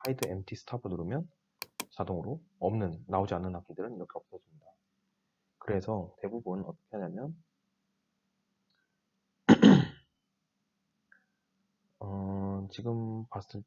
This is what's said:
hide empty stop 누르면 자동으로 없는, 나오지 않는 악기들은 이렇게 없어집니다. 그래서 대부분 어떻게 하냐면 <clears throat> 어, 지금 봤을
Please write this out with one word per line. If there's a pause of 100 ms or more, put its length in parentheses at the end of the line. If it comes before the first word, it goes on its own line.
hide
empty
stop
누르면 (600)
자동으로 (180)
없는,
나오지
않는
악기들은
이렇게
없어집니다. (960)
그래서
대부분
어떻게 (100)
하냐면 (2000)
<clears throat> (2000)
어,
지금
봤을